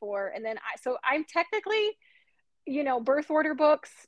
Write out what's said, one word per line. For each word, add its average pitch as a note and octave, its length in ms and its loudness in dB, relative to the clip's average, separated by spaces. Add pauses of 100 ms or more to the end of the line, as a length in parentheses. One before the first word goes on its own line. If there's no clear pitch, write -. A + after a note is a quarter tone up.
four, G3+ 280 -4
and - 160 -10
then A3 140 -6
I, - 220 -10
so B3+ 240 -2
I'm D4+ 200 0
technically, G#4+ 640 -2 (760)
you C#4+ 180 -2
know, B3+ 160 0
birth C#4 300 0
order D#4 240 2
books D4+ 360 4 (180)